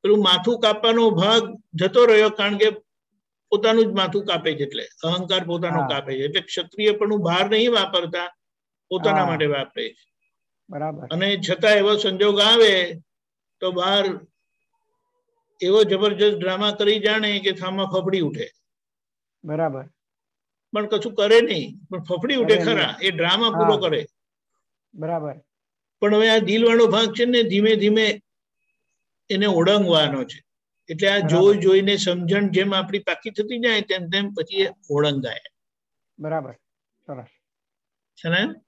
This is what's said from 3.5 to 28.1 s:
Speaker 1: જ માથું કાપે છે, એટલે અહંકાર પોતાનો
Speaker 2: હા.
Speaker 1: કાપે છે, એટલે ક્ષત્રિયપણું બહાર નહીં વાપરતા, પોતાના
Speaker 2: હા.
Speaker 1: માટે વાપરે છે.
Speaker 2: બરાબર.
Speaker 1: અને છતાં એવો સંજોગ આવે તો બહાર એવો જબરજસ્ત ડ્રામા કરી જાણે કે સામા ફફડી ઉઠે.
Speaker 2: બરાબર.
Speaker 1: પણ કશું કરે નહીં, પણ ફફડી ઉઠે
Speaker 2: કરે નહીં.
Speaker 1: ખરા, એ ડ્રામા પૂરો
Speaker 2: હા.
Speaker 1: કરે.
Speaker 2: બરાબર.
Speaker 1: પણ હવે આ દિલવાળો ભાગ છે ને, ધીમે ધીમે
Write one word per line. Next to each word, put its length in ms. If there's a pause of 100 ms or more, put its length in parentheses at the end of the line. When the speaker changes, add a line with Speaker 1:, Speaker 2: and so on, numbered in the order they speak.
Speaker 1:
જ 40
માથું 380
કાપે 300
છે, 80
એટલે 240 (160)
અહંકાર 420
પોતાનો 360
Speaker 2:
હા. 60
Speaker 1:
કાપે 260
છે, 100
એટલે 180
ક્ષત્રિયપણું 840
બહાર 260
નહીં 220
વાપરતા, 580 (600)
પોતાના 300
Speaker 2:
હા. 60
Speaker 1:
માટે 200
વાપરે 440
છે. 60 (760)
Speaker 2:
બરાબર. 420
Speaker 1:
અને 380
છતાં 220
એવો 260
સંજોગ 420
આવે 600 (580)
તો 120
બહાર 560 (1300)
એવો 220
જબરજસ્ત 540
ડ્રામા 340
કરી 280
જાણે 400
કે 160
સામા 300
ફફડી 360
ઉઠે. 300 (920)
Speaker 2:
બરાબર. 420 (880)
Speaker 1:
પણ 140
કશું 280
કરે 260
નહીં, 380 (100)
પણ 140
ફફડી 320
ઉઠે 200
Speaker 2:
કરે 80
નહીં. 140
Speaker 1:
ખરા, 240
એ 100
ડ્રામા 380
પૂરો 240
Speaker 2:
હા. 160
Speaker 1:
કરે. 160 (880)
Speaker 2:
બરાબર. 420 (680)
Speaker 1:
પણ 140
હવે 140
આ 80
દિલવાળો 500
ભાગ 260
છે 120
ને, 180
ધીમે 320
ધીમે 460 (1080)